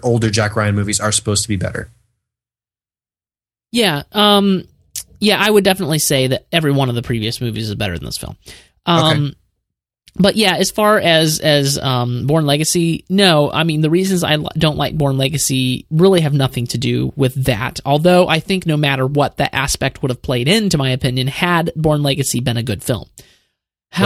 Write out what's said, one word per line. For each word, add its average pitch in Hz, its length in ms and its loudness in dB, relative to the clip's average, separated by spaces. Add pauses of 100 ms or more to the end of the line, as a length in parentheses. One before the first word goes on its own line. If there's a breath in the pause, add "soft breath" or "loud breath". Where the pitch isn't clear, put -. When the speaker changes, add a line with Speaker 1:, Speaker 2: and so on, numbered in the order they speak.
Speaker 1:
older 117 260 2
Jack 107 260 0
Ryan 104 200 0
movies 101 240 -2
are 107 100 -2
supposed 104 320 -2
to - 60 -8
be 104 80 -2
better. - 340 -8 (1800)
Speaker 2:
Yeah. 180 300 0 (100)
Um, 202 520 2 (560)
yeah, 208 200 2
I 208 100 2
would 208 140 4
definitely 185 340 0
say 131 300 0
that 127 240 -4
every 156 200 0
one 139 160 2
of 120 60 -2
the 117 80 -4
previous 117 380 -4
movies 113 280 -6
is 104 60 -4
better 90 220 -4
than 62 100 -10
this - 120 -8
film. - 180 -12 (500 loud breath)
Um, 160 400 2
Speaker 1:
Okay. 135 80 -8 (840)
Speaker 2:
but 190 200 2
yeah, 190 200 2
as 190 140 0
far 214 280 2
as, 160 420 2
as, 143 380 0
um, 123 480 -2
Bourne 151 200 0
Legacy, 160 640 0
no, 175 400 4
I 156 140 -2
mean, 156 180 0
the 156 80 4
reasons 185 340 0
I 151 120 0
li-, 151 200 -4
don't 156 220 0
like 147 180 -2
Bourne 139 220 0
Legacy 135 720 -2
really 175 320 6
have 147 100 0
nothing 127 360 0
to - 100 -4
do 123 380 -2
with 131 180 0 (100)
that. 120 400 -2
Although 175 440 4
I 160 120 0
think 185 240 -4
no 156 120 0
matter 139 300 0
what 143 300 0
that 143 180 -2
aspect 135 480 -4
would 131 80 -2
have 123 120 -8
played 123 260 -2
into 196 300 2
my 135 120 -2
opinion, 127 360 -2
had 170 500 0
Bourne 151 260 2
Legacy 139 380 -2
been 123 160 -2
a 120 60 -2
good 110 200 -4
film. 107 260 -4 (840 soft breath)
Speaker 1:
Right. - 140 -10